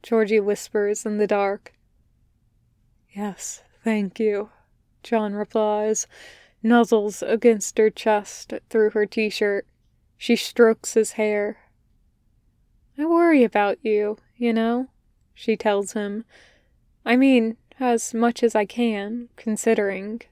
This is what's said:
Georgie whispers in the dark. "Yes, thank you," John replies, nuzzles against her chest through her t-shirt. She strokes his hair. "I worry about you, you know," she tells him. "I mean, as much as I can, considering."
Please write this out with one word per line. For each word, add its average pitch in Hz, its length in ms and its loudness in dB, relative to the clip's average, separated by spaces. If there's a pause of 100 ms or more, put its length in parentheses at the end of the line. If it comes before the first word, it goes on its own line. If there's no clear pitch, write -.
Georgie 220 360 2
whispers 208 640 -4
in 214 120 -4
the 208 80 0
dark. 202 480 -2 (1400)
"Yes, - 540 -12 (200)
thank 214 360 -2
you," 214 300 -2 (520)
John 214 320 -2
replies, 214 720 -2 (560)
nuzzles 220 640 2
against 220 540 0
her 220 120 4
chest - 640 -4 (160)
through 214 220 2
her 214 140 0
t-shirt. 202 600 -4 (520)
She - 180 0
strokes - 580 2
his 220 200 0
hair. 208 440 -2 (1400)
"I 294 80 -2
worry 330 380 6
about 208 380 0
you, 208 360 0 (180)
you 240 180 -2
know," 233 360 -2 (440)
she - 240 -2
tells 202 360 -2
him. 208 300 -6 (800)
"I 240 100 2
mean, 247 420 4 (220)
as 240 340 -2
much 233 300 0
as 233 120 2
I 214 100 2
can, 226 680 -4
considering." 214 840 -2 (100)